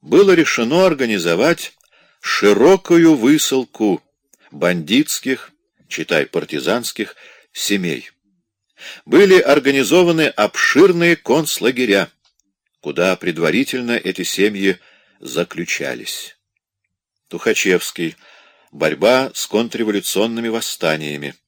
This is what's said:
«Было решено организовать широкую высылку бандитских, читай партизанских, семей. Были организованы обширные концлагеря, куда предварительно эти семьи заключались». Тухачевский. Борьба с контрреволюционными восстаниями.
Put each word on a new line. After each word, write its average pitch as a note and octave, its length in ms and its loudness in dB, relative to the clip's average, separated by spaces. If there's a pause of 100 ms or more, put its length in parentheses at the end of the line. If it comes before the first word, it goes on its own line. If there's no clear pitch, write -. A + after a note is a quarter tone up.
«Было F#3+ 320 4
решено D#3+ 520 2
организовать A#2+ 880 0 (480)
широкую D#3+ 920 4
высылку A#2+ 880 0 (480)
бандитских, F2+ 1000 -2 (360)
читай D#2 400 -2
партизанских, F#2+ 880 -6 (360)
семей. F2 600 -6 (920)
Были F#3 340 6
организованы C#3+ 880 2
обширные E3+ 880 2
концлагеря, B2 960 -2 (720)
куда E2+ 340 -2
предварительно G2 760 -2
эти F#2+ 300 -6
семьи G2 540 0 (420)
заключались». - 1200 -8 (920)
Тухачевский. - 880 -2 (540)
Борьба G#2 600 0
с - 140 -8
контрреволюционными A2+ 1000 -4
восстаниями. D#2 840 -6 (140)